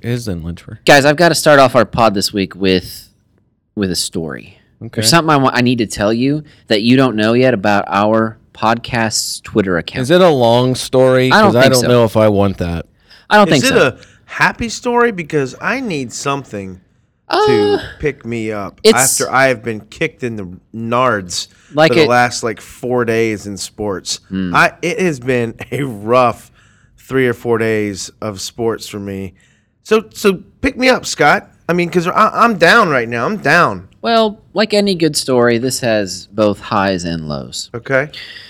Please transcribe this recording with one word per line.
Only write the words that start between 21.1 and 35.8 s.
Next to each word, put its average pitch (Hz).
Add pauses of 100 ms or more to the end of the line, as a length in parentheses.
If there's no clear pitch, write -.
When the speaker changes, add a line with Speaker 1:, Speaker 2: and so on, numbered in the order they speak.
Speaker 2:
Like 151
Speaker 3:
for 120
the 117
Speaker 2:
it 113
Speaker 3:
last, 123
like, 113
four 123
days 113
in 101
sports. - (100)
Speaker 2:
Hmm. 95
Speaker 3:
I, 160
it 165
has 165
been 120 (180)
a 127
rough 117 (460)
three 131
or 117
four 117
days 107 (100)
of 101
sports -
for 107
me. 98 (480)
So, 220
so 196 (200)
pick 269
me 254
up, 247
Scott. 165 (180)
I 170
mean, 175
'cause 170
I, 208
I'm 220
down 180
right 123
now. 120
I'm 208
down. 143 (140)
Speaker 2:
Well, 220 (120)
like 214
any 202
good 160
story, 120
this 123